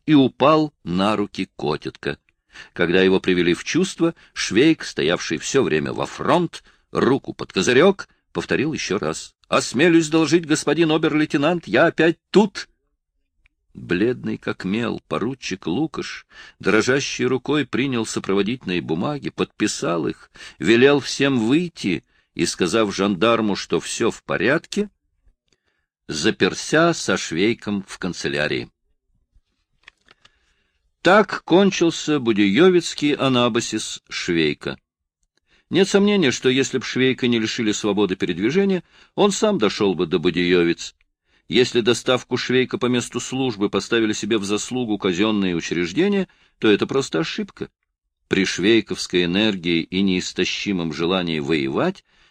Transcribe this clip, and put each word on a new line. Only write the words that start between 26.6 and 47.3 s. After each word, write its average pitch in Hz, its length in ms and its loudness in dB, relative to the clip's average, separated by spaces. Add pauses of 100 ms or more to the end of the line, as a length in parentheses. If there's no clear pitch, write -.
со 95 240 -2
Швейком 101 680 -2
в - 120 -18
канцелярии. 73 720 -4 (2250)
Так 196 420 4
кончился 165 760 2
будиевицкий 131 920 2
анабасис 120 960 -2
Швейка. 78 720 -4 (920)
Нет 185 160 4
сомнения, 202 440 2
что - 180 0
если 127 260 0
б 117 80 -4
Швейка 127 440 0
не 120 100 2
лишили 110 340 -2
свободы 101 420 0
передвижения, 143 720 0 (300)
он 196 180 2
сам 208 240 0
дошел 101 380 2
бы 85 100 -2
до 85 140 -2
Будиевиц. 87 760 0 (540)
Если 120 320 4
доставку 123 560 0
Швейка 123 400 0
по 113 100 -2
месту 123 340 -2
службы 120 500 -2
поставили 107 420 0
себе 107 240 -2
в 101 80 -2
заслугу 107 540 -4
казенные 98 580 0
учреждения, 135 720 -2 (300)
то 117 100 2
это 104 180 4
просто 139 340 -4
ошибка. - 500 -8 (580)